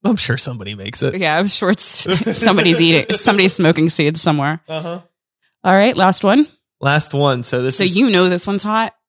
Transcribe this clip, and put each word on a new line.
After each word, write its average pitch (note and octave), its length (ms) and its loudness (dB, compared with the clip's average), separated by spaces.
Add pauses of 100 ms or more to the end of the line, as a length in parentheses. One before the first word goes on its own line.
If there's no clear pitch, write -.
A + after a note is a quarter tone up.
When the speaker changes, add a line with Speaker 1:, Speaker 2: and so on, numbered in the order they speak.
Speaker 1:
I'm G#3+ 120 0
sure A#2+ 200 -2
somebody G#2+ 380 -8
makes G2+ 280 -8
it. C3 140 -2
Speaker 2:
Yeah, D#3+ 220 0
I'm G3 100 0
sure F#3 220 -2
it's - 140 0
Speaker 1:
<laughs> - 520 -4
Speaker 2:
somebody's F3 440 2
eating, E3 340 2
somebody's F#3+ 400 2
smoking D#3+ 340 2
seeds D#3+ 320 -2
somewhere. D3+ 480 -2
Speaker 1:
Uh-huh. E3+ 320 -10 (640)
Speaker 2:
All F3 100 4
right, G3+ 220 4
last F#3+ 280 0
one. A#3+ 240 4 (320)
Speaker 1:
Last D3 340 0
one. C#3 300 0
So B2 180 -2
this B2+ 140 -2
Speaker 2:
So G3 80 0
Speaker 1:
is F3+ 120 0
Speaker 2:
you A#3+ 140 2
know F#3 180 2
this F3+ 180 -2
one's G3+ 180 -4
hot? A3 300 -4 (140)